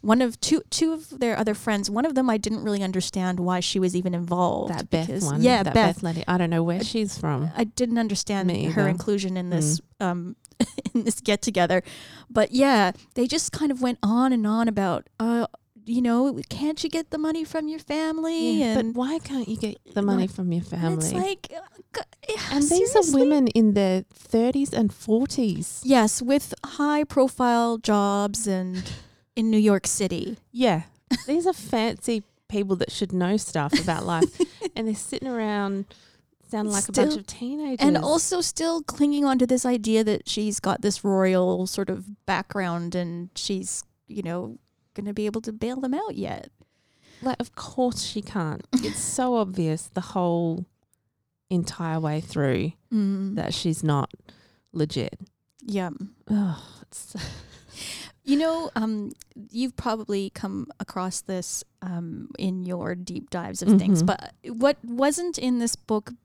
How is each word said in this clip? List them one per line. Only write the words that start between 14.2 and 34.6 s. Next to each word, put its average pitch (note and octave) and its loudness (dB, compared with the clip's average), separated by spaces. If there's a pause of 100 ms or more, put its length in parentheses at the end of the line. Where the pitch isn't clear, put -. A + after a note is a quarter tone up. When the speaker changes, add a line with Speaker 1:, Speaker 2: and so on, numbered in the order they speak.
Speaker 1:
and A3+ 2
on A3+ 2
about, G3 0 (100)
uh, A#3 2 (400)
you A#3 0
know, A#3+ 2 (120)
"Can't D4+ -2
you D#4 -2
get E4 -4
the D#4+ -4
money D#4 0
from D#4 -4
your D#4 -6
family?" D#4+ 0
Speaker 2:
Yeah, A3+ 2
Speaker 1:
And A3+ 0
Speaker 2:
but A#3 -2
why C#4 0
can't C4+ -6
you A3 -4
get G#3+ -6 (160)
the G3+ 0
money G3 2
Speaker 1:
like, F#3+ -4
Speaker 2:
from F3+ -2
your F3 0 (100)
Speaker 1:
and E3 0
it's D#3+ -2
Speaker 2:
family? F#4 -2
Speaker 1:
like, F#4+ -6
uh, E4 -12 (360)
g-, A#4 -6 (260)
yeah, G#4+ -4 (120)
Speaker 2:
And C#4+ 2
these F4+ 2
Speaker 1:
seriously? D#4+ 6
Speaker 2:
are - 8
women C#4+ 4
in A3 6
their F#3+ 2 (100)
thirties C4 0
and A3 2
forties. A3 0
Speaker 1:
Yes, A#3+ 4
with C#4 2 (120)
high D4 0
profile A#3+ 2
jobs G#3 0
and F#3 -2 (260)
Speaker 2:
<laughs> - -20
Speaker 1:
in A3 0
New A3 6
York G3+ 4
City. F#3+ -4 (160)
Speaker 2:
Yeah. A3+ 2 (440)
These E4 2
are F#4 2
fancy A3+ -2 (240)
people G3 0
that - -2
should - -4
know F#3 2
stuff D3 -2
about F3 -2
life. E3+ 0 (180)
Speaker 1:
<laughs> - -8